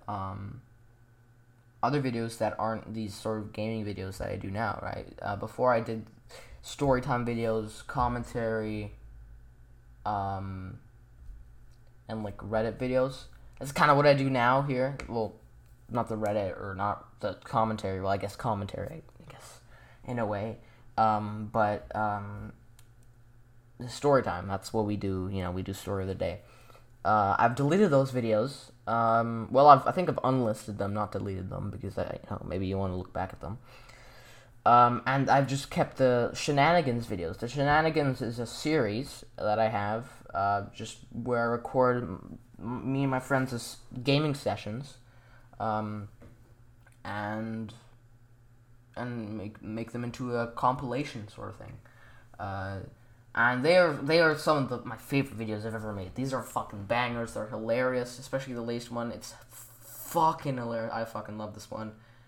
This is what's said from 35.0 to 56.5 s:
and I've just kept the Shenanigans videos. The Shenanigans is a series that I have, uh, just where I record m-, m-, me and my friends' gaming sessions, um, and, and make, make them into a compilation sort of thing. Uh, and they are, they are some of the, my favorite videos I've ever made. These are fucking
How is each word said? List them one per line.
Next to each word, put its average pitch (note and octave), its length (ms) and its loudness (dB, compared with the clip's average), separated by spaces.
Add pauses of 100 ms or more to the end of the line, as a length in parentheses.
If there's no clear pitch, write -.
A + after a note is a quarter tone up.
and C3+ 220 2
I've C3+ 200 6
just C#3 220 -4
kept - 260 -2
the B2 380 4
Shenanigans C#3+ 720 2
videos. F2 320 -6
The A#2+ 100 -6
Shenanigans C#3+ 760 2
is A#2 160 -4
a A#2 80 -4
series C3+ 800 -2 (120)
that G#2+ 220 0
I A2+ 100 4
have, A2 380 -2 (260)
uh, G2+ 400 0
just - 260 -12 (140)
where A#2 280 -2
I A#2 60 2
record A#2+ 580 2
m-, - 340 -10 (220)
m-, B2 320 -6
me C3+ 100 2
and C3+ 80 2
my C3 80 0
friends' C3 600 -2 (260)
gaming C#3+ 300 2
sessions, G#2+ 640 -6 (600)
um, G#2+ 500 -4 (960)
and, G#2+ 720 -6 (1200)
and A#2 400 -8
make, G#2 240 -10
make A2+ 300 -8
them A#2+ 140 -6
into A#2+ 320 -6
a A#2 100 0
compilation B2 800 -2
sort G#2 220 -12
of G2 80 -14
thing. - 220 -16 (600)
Uh, G2 400 -6 (560)
and B2 300 4
they F3+ 140 8
are, E3 160 6
they D#3 260 4
are D#3 160 6
some D3+ 220 2
of C3 100 0
the, B2 180 -6
my A2+ 100 -8
favorite C3+ 420 -2
videos G#2+ 260 -4
I've A2 100 -4
ever G#2+ 180 -6
made. F#2+ 220 -8
These C3 200 -4
are A#2 80 -2
fucking G#2+ 420 -6